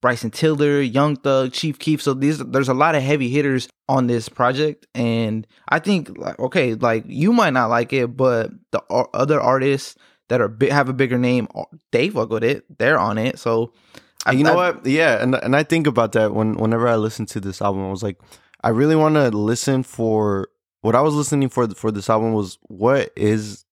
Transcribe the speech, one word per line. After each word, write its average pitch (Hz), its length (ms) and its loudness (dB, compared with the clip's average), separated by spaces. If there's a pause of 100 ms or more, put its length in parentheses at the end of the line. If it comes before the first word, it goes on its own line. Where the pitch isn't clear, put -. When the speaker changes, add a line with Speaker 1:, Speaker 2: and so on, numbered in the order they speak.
Speaker 1:
Bryson 120 300 -2
Tiller, 147 500 2
Young 139 340 0
Thug, 131 380 0
Chief - 260 -6
Keef. 156 220 -2
So 139 120 0
these, 139 260 0
there's 127 300 -2
a 131 40 0
lot 151 220 0
of 139 80 0
heavy 135 260 0
hitters 135 400 -2 (180)
on 131 200 0
this 117 200 -2
project, 131 640 -2
and 113 540 -2 (220)
I 160 100 2
think, 196 380 -2
like, - 220 -8
okay, 127 340 0
like, 113 340 0
you 170 240 0
might 220 220 4
not 123 160 2
like 117 240 0
it, 123 240 -2
but 120 340 2 (200)
the - 180 -2
o-, 120 240 0
other 143 260 2
artists 135 560 0 (320)
that 123 140 0
are 104 80 0
bi-, 110 220 0
have 143 180 2
a 131 40 -4
bigger 127 240 0
name, 123 380 0
uh, - 80 -8 (300)
they 131 160 2
fuck 117 200 -4
with 110 140 -2
it. 113 220 -2 (140)
They're 131 200 2
on 107 180 0
it. - 220 -4
So, 117 320 -2 (540)
I, - 80 2
Speaker 2:
You 131 100 4
know 160 160 4
Speaker 1:
I 180 140 2
Speaker 2:
what? - 120 -16
Yeah, 131 380 2
and, 127 120 2
and 127 200 0
I 151 80 2
think 160 240 0
about 117 240 2
that 110 220 2
when, 110 220 0
whenever 113 340 0
I 117 80 2
listen 110 300 -4
to - 120 -10
this 98 220 -8
album, 98 240 -2
I 95 60 -6
was 98 120 -8
like, 101 140 -6 (440)
I - 80 0
really 143 280 4
wanna 151 320 4
listen 117 540 0
for, 107 640 -2 (320)
what 113 140 2
I 127 60 6
was 151 140 2
listening 143 320 0
for, 123 220 -2
for 110 220 -4
this 104 180 -6
album 113 240 0
was, 101 300 -4
what 113 520 0
is 107 560 -2